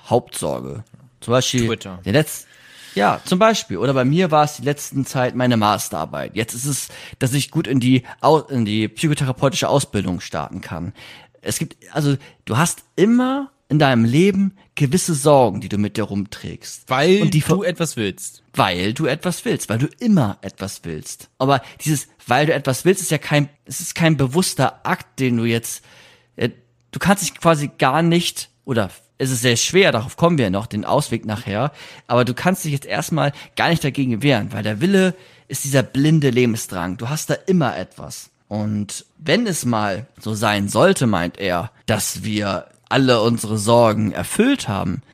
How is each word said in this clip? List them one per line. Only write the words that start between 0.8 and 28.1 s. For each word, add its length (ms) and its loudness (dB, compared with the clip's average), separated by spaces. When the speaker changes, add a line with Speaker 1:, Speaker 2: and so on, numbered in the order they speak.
Speaker 1:
Zum 120 -6
Beispiel 360 2
Speaker 2:
Twitter. 380 -6
Speaker 1:
der 80 -2
Letz-, 320 -4
ja, 280 0
zum 140 -2
Beispiel. 400 0
Oder 160 0
bei 120 2
mir 260 2
war 140 4
es 120 -8
die 60 -14
letzten 420 -4
Zeit 300 -4
meine 220 2
Masterarbeit. 800 -2
Jetzt 200 -4
ist 100 -8
es, 220 -4
dass 140 0
ich 180 -2
gut 160 -2
in 120 2
die 240 4
Au-, 200 4
in 160 0
die 220 0
psychotherapeutische 840 0
Ausbildung 520 0
starten 400 -8
kann. 320 -10
Es 180 -6
gibt, 160 -8
also, 220 0
du 120 -2
hast 260 -2
immer 560 2
in 60 2
deinem 280 6
Leben 480 4
gewisse 400 0
Sorgen, 480 4
die 80 -10
du 80 -2
mit 200 0
dir 60 -2
rumträgst. 840 -8
Speaker 2:
Weil 320 4
Speaker 1:
Und 140 2
die 60 4
Speaker 2:
du 40 -2
Speaker 1:
ver- 60 -2
Speaker 2:
etwas 300 -4
willst. 440 -6
Speaker 1:
Weil 380 0
du 120 -2
etwas 400 -4
willst, 240 -4
weil 80 0
du 100 0
immer 420 2
etwas 420 -10
willst. 540 -12
Aber 240 2
dieses, 260 -2
weil 220 2
du 60 2
etwas 320 -2
willst, 160 2
ist 100 -4
ja 80 0
kein, 300 0
es 140 -10
ist 140 -10
kein 240 2
bewusster 720 0
Akt, 320 -6
den 180 2
du 80 0
jetzt, 380 -2
äh, 140 -2
du 80 -8
kannst 240 2
dich 160 -8
quasi 380 2
gar 240 2
nicht, 480 0